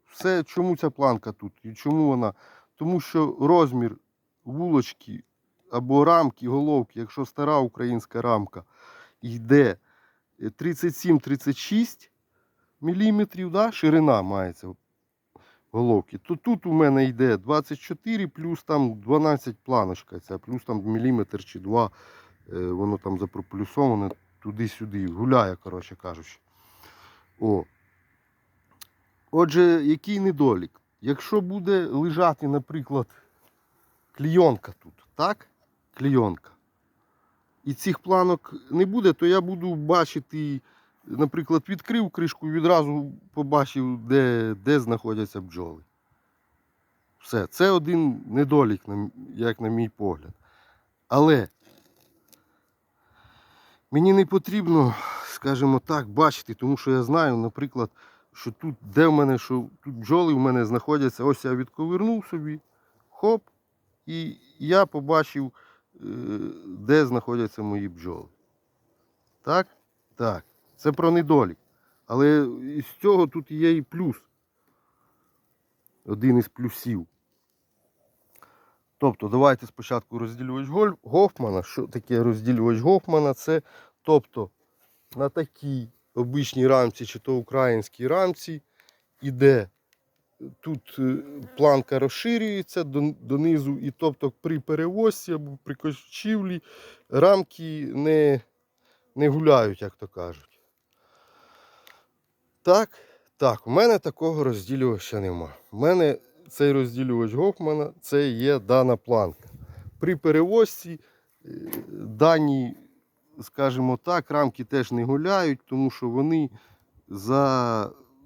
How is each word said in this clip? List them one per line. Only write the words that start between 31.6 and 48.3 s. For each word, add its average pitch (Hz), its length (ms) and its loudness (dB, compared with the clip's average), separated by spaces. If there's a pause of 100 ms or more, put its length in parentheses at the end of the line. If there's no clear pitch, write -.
лежати, 156 600 0
наприклад, 139 580 -4 (1040)
клійонка 156 600 2 (100)
тут, 82 120 -20 (200)
так? 170 320 -4 (480)
Клійонка. 127 560 0 (1120)
І 143 100 -6
цих 185 240 -4
планок 180 560 0 (160)
не 175 160 2
буде, 196 260 2
то 170 140 -2
я 185 140 4
буду 180 340 -4
бачити, 151 840 -2 (440)
наприклад, 151 640 -2
відкрив 202 420 -4
кришку 160 380 -6
і - 20 -4
відразу 151 600 0 (200)
побачив, 135 640 -2
де, 117 560 0
де 131 260 0
знаходяться 110 600 -4
бджоли. 85 420 -14 (1400)
Все, 107 280 -4
це 185 240 2
один 160 560 0
недолік, 131 640 2